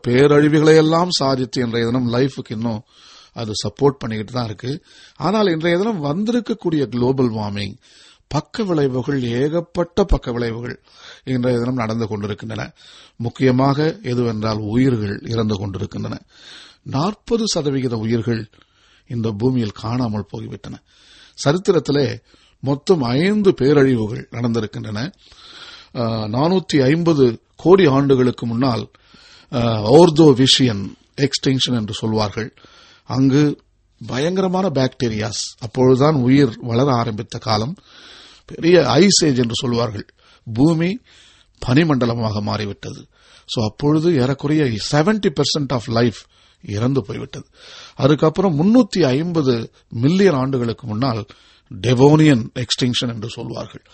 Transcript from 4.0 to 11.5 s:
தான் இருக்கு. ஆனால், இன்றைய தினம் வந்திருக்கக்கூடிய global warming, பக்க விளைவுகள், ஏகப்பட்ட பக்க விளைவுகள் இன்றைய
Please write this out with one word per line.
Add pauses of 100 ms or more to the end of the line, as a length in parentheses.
தான்
இருக்கு. (320)
ஆனால்,
இன்றைய
தினம்
வந்திருக்கக்கூடிய
global
warming, (500)
பக்க
விளைவுகள்,
ஏகப்பட்ட
பக்க
விளைவுகள் (400)
இன்றைய